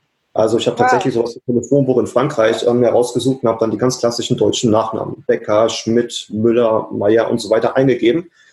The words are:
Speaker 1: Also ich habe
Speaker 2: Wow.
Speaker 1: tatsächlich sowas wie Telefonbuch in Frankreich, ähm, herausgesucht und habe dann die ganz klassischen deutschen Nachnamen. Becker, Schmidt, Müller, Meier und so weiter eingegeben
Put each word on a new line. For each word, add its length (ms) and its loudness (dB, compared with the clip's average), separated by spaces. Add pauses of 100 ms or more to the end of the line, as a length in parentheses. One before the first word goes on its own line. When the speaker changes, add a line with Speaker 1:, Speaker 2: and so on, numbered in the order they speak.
(320)
Speaker 1:
Also 240 0
ich 100 -2
habe 120 -2
Speaker 2:
Wow. 80 2
Speaker 1:
tatsächlich 260 0
sowas 220 -2
wie 180 -8
Telefonbuch 460 2
in 80 0
Frankreich, 600 0
ähm, 160 2
herausgesucht 600 0
und 80 0
habe 100 -4
dann 100 0
die 60 -2
ganz 220 -2
klassischen 400 -2
deutschen 320 0
Nachnamen. 560 -2
Becker, 420 0
Schmidt, 600 -2
Müller, 600 0
Meier 400 2
und 120 -2
so 80 -10
weiter 260 0
eingegeben 540 2 (220)